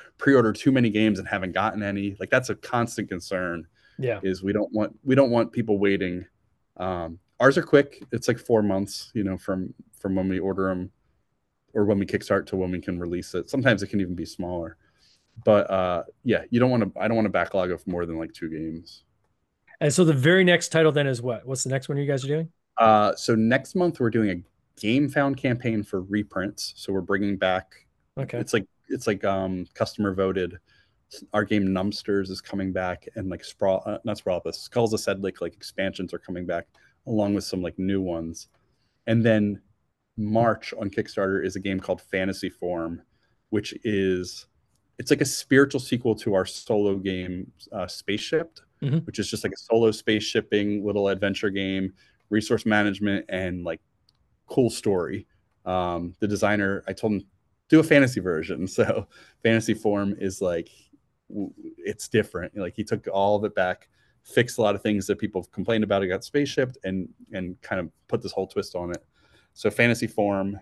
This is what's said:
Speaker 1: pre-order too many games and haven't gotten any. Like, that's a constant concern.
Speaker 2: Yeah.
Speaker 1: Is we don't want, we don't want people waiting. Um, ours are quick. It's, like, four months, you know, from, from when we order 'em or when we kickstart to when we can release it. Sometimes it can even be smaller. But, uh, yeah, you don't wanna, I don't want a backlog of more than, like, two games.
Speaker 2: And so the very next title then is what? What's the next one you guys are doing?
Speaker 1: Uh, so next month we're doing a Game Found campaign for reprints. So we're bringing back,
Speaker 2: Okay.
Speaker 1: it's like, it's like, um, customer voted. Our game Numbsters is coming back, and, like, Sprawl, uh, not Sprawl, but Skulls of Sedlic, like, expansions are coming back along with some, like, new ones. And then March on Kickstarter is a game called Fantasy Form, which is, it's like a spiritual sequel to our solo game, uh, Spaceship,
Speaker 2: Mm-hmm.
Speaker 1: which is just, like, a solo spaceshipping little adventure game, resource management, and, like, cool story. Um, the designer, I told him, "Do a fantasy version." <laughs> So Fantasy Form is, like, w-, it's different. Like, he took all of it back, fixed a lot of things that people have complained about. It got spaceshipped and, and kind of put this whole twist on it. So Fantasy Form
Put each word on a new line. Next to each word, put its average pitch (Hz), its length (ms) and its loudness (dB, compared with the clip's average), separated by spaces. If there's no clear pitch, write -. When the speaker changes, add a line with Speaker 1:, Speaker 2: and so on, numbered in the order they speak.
Speaker 1:
pre-order 123 340 6
too 131 200 2
many 123 180 4
games 107 280 2
and 95 80 -8
haven't 92 260 -4
gotten 98 300 0
any. 101 380 -4
Like, 95 100 -6
that's 131 200 2
a 101 60 -4
constant 117 520 -4
concern. 87 580 -6
Speaker 2:
Yeah. 120 240 -4
Speaker 1:
Is 95 200 -2
we 98 100 0
don't 104 200 -2
want, 107 320 -2
we 131 100 4
don't 135 160 6
want 117 220 2
people 107 260 0
waiting. 92 480 0
Um, 87 400 -6
ours 135 200 6
are 160 40 0
quick. 143 400 4
It's, 120 140 -4
like, 123 120 0
four 110 240 2
months, 101 520 -2
you 110 80 -4
know, 95 140 -2
from, 95 380 -6
from 95 160 -4
when 95 140 0
we 92 100 -2
order 95 320 -2
'em 92 200 -6
or 107 100 4
when 101 140 4
we 98 80 0
kickstart 98 400 0
to 101 100 -6
when 92 140 0
we 90 100 -4
can 90 180 -4
release 87 360 -6
it. 87 160 -6
Sometimes 120 320 4
it 98 60 -6
can 104 120 -2
even 90 140 -2
be 87 100 -6
smaller. 87 520 -8
But, 104 260 6
uh, 90 340 0
yeah, 98 260 2
you 120 100 4
don't 127 100 4
wanna, 113 200 2
I 104 80 0
don't 113 80 2
want 110 100 2
a 95 40 0
backlog 90 400 0
of 85 160 -6
more 87 200 -2
than, 82 120 -6
like, 82 140 -10
two 82 160 -8
games. 80 560 -10
Speaker 2:
And 147 120 2
so 180 120 6
the 160 80 6
very 165 320 6
next 175 240 4
title 160 240 4
then 143 160 2
is 123 120 -2
what? 120 240 -6
What's 131 200 -6
the 131 60 -4
next 135 180 -2
one 143 100 -2
you 143 80 -2
guys 135 180 0
are 135 40 -8
doing? 160 240 -2
Speaker 1:
Uh, 107 380 6
so - 180 2
next 113 400 2
month 180 240 0
we're 117 120 2
doing 107 200 2
a - 500 -12
Game 131 280 2
Found 139 280 0
campaign 120 460 0
for 98 200 -4
reprints. 98 720 -4
So - 160 -6
we're 95 80 0
bringing 98 360 0
back, 92 500 -2
Speaker 2:
Okay. 127 220 -6
Speaker 1:
it's 107 140 -8
like, 101 140 2
it's 131 200 -6
like, 104 160 -2
um, 95 500 -2
customer 104 400 -2
voted. 92 440 -2
Our 104 120 2
game 101 280 2
Numbsters 98 580 -2
is 95 100 -10
coming 95 320 -6
back, 90 440 -4
and, 95 120 -6
like, 85 160 -8
Sprawl, 95 400 0
uh, 107 200 -6
not 104 140 -4
Sprawl, 90 260 -2
but 82 100 -8
Skulls 117 380 -2
of 104 80 0
Sedlic, 95 400 -4
like, 85 140 -6
expansions 95 600 -6
are 85 40 -6
coming 90 280 -10
back 85 220 -6
along 104 280 0
with 98 100 0
some, 95 160 -4
like, 85 180 -6
new 95 220 0
ones. 82 480 -6
And 113 160 4
then 107 360 4
March 110 580 0
on 104 160 -6
Kickstarter 98 540 -2
is 92 120 -4
a 98 40 -6
game 95 200 -2
called 95 200 -4
Fantasy 95 500 -4
Form, 85 520 -6
which 107 320 -2
is, 95 640 -2
it's - 120 0
like 143 100 4
a 147 60 2
spiritual 135 540 4
sequel 123 360 0
to 104 180 -2
our 92 120 2
solo 104 520 0
game, 92 520 -6
uh, 92 160 -6
Spaceship, - 720 -4
Speaker 2:
Mm-hmm. 147 240 0
Speaker 1:
which - 140 -6
is 98 100 -2
just, 107 140 -6
like, 92 80 -2
a - 40 -12
solo 113 360 2
spaceshipping 104 920 0
little 104 220 0
adventure 98 440 0
game, 95 420 -2
resource 110 360 0
management, 101 640 2
and, 92 340 -4
like, 82 180 -6
cool 120 220 2
story. 90 540 -2
Um, 87 540 -4
the 107 80 -2
designer, 101 640 0
I 98 40 -6
told 107 200 -2
him, 98 100 -2
"Do 156 100 8
a 156 60 6
fantasy 139 340 6
version." 90 480 -4
<laughs> - 0 -
So 101 400 0
Fantasy 113 300 4
Form 101 440 0
is, 95 240 -4
like, 85 260 -2
w-, 101 260 -8
it's 92 300 -10
different. 90 480 -2
Like, 92 180 -8
he 107 80 -6
took 104 240 -6
all 98 300 2
of 101 80 -2
it 101 100 -4
back, 92 340 -2
fixed - 340 0
a 117 40 2
lot 101 120 4
of 98 80 -8
things 104 240 -2
that 95 140 0
people 98 200 -4
have - 120 -14
complained 107 320 0
about. 101 180 2
It 95 60 -2
got 92 160 -4
spaceshipped 135 580 -2
and, 95 260 -4
and 92 300 -8
kind 95 180 -4
of 80 80 -6
put 120 120 -2
this 98 120 -10
whole 95 160 -4
twist - 260 -6
on 87 160 -6
it. 85 140 -10
So - 180 -2
Fantasy 117 380 2
Form 101 540 -2